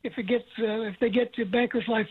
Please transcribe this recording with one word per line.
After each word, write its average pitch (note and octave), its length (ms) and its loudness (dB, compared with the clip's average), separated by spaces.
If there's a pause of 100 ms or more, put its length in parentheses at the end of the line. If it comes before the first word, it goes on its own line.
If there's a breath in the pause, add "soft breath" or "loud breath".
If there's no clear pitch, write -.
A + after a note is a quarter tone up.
if B3+ 140 -8
it G#3 100 -4
gets, A#3+ 180 0 (140)
uh, A3 220 0
if G#3 180 -6
they A#3 100 2
get A#3+ 260 2
to A#3 100 0
Bankers A#3 420 0
Life A3 240 2